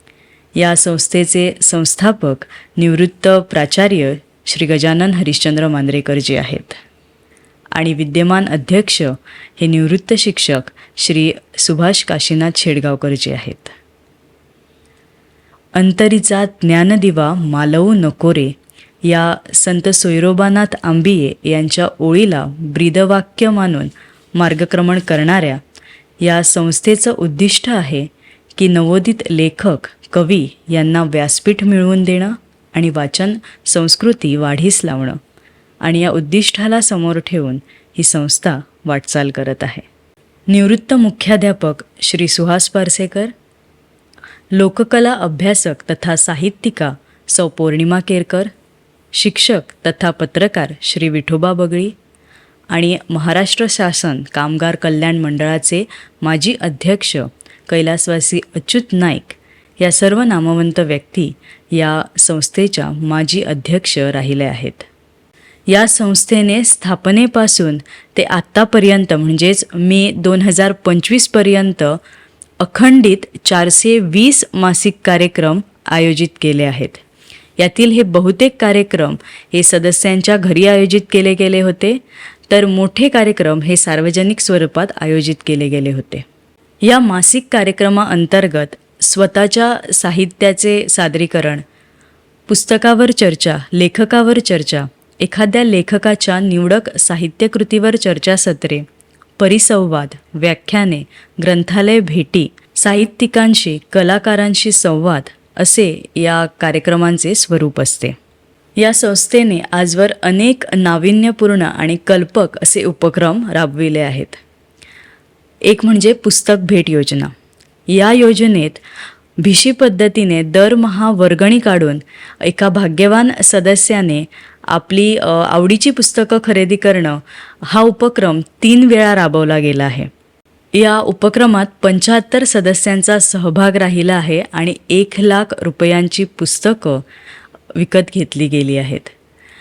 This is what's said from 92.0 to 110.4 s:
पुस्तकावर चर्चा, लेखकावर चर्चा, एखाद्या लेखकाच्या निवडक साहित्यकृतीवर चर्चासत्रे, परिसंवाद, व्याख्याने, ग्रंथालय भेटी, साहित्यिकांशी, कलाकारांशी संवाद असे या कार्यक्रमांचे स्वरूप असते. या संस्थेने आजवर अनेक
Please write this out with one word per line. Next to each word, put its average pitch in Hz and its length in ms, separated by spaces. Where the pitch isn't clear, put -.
पुस्तकावर 233 640
चर्चा, 160 480
लेखकावर 226 640
चर्चा, 151 460
एखाद्या 208 440
लेखकाच्या 202 760
निवडक 185 560
साहित्यकृतीवर 214 1000
चर्चासत्रे, 165 840
परिसंवाद, 185 720
व्याख्याने, 165 680
ग्रंथालय 185 580
भेटी, 156 480
साहित्यिकांशी, 214 1040
कलाकारांशी 202 800
संवाद 160 500
असे 180 460
या 165 300
कार्यक्रमांचे 170 760
स्वरूप 151 460
असते. 127 320
या 214 180
संस्थेने 208 640
आजवर 180 400
अनेक 214 420